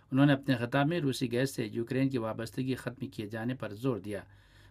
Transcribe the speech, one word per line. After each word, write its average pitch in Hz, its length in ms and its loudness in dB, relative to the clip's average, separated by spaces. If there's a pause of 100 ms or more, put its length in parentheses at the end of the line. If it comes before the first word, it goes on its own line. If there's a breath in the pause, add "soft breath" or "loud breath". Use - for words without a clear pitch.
(120)
انہوں 135 140 8
نے 143 80 8
اپنے 135 220 2
خطاب 120 320 2
میں 175 120 0
روسی 131 320 0
گیس 131 240 0
سے 123 100 -2
یوکرین 117 440 0
کی 135 80 0
وابستگی 117 580 -2
ختم 123 320 -6
کیے 107 200 -8
جانے 113 280 -4
پر 107 180 -6
زور 117 240 0
دیا۔ 98 220 -6 (520 soft breath)